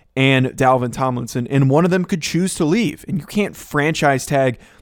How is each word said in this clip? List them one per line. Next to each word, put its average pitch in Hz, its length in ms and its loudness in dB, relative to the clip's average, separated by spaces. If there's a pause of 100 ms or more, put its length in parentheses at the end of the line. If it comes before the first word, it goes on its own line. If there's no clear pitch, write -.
(140)
and 131 320 2
Dalvin 127 460 0
Tomlinson, 123 560 -4
and 139 200 2
one 147 160 4
of 180 60 2
them 180 140 0
could 170 180 -4
choose 180 320 -2
to 175 100 0
leave, 185 440 0
and 190 100 -4
you 143 80 -8
can't - 300 -4
franchise 147 680 0
tag 135 360 0 (220)